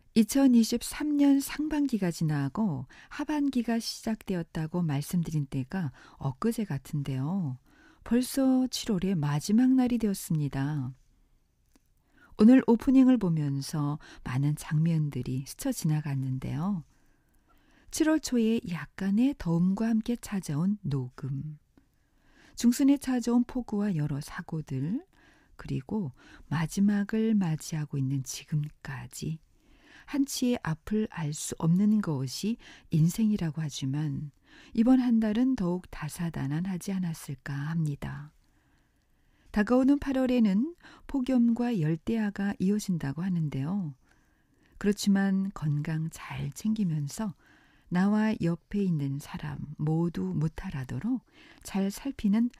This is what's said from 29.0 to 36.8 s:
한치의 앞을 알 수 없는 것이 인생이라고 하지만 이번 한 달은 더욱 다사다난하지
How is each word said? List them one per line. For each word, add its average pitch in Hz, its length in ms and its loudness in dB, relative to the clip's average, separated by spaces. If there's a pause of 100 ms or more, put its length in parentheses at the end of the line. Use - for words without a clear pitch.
한치의 254 580 0
앞을 214 480 -2
알 156 220 -4
수 - 240 -8
없는 202 440 4
것이 151 560 -4 (340)
인생이라고 175 720 2
하지만 143 720 -4 (420)
이번 254 260 6
한 240 200 4
달은 226 360 2
더욱 180 340 -2
다사다난하지 165 1000 -6